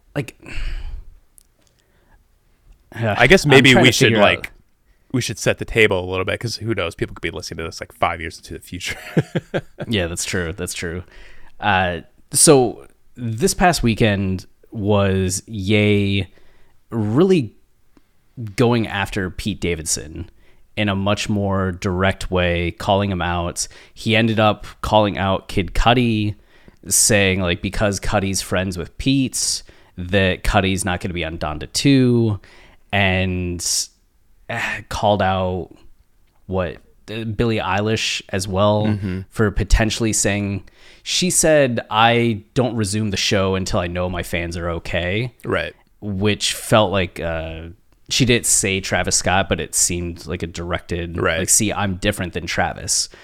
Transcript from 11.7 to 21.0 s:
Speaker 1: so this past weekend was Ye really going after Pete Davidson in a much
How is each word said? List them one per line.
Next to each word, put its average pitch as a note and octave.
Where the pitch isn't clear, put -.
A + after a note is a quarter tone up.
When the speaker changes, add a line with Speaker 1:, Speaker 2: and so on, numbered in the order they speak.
Speaker 1:
so C3
this A#2+
past F3+
weekend G2+
was G2
Ye G2+
really A#2
going A#2
after G2
Pete -
Davidson E2
in G#2
a G2
much G2